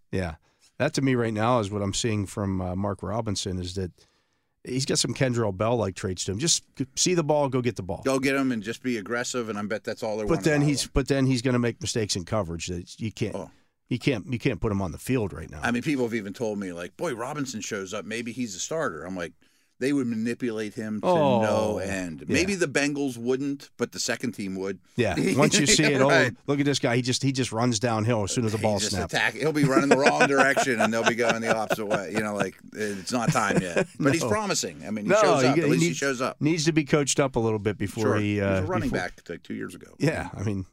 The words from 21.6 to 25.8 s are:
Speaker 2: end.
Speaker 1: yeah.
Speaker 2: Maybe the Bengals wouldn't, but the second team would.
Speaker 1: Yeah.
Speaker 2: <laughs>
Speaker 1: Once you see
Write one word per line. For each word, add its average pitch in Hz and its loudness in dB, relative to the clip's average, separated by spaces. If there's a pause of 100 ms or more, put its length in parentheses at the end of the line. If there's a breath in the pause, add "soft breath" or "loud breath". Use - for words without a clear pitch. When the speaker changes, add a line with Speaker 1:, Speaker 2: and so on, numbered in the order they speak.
Speaker 2:
end. 92 -6
Speaker 1:
yeah. 87 0
Speaker 2:
Maybe 185 2
the 170 2
Bengals 143 -2
wouldn't, 131 -2
but 120 -4
the - -12
second 117 -2
team 95 -6
would. 95 -4 (160)
Speaker 1:
Yeah. 107 2
Speaker 2:
<laughs> - 0
Speaker 1:
Once 151 4
you 147 4
see 151 6